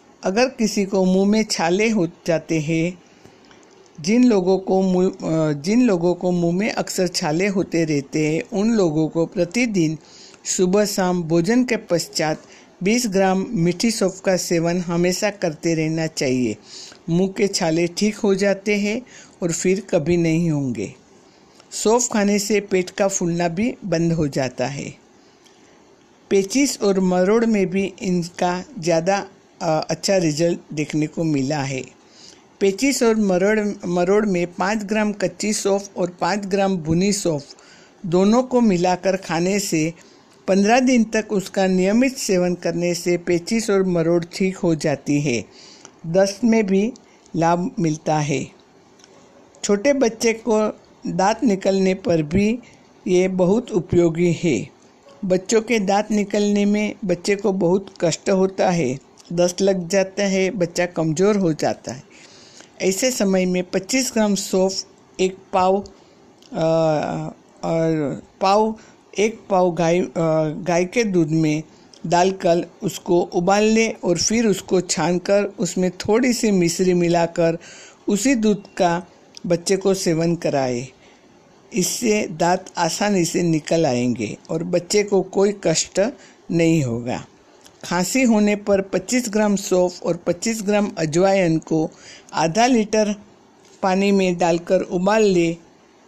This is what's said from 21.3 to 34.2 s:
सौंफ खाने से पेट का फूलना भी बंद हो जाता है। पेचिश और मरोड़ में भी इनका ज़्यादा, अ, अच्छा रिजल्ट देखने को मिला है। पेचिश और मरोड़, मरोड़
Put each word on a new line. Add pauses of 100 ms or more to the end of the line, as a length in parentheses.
सौंफ
खाने
से
पेट
का
फूलना
भी (100)
बंद
हो
जाता
है। (1400)
पेचिश
और
मरोड़
में
भी
इनका (160)
ज़्यादा, (340)
अ,
अच्छा
रिजल्ट (140)
देखने
को
मिला
है। (760)
पेचिश
और
मरोड़, (260)
मरोड़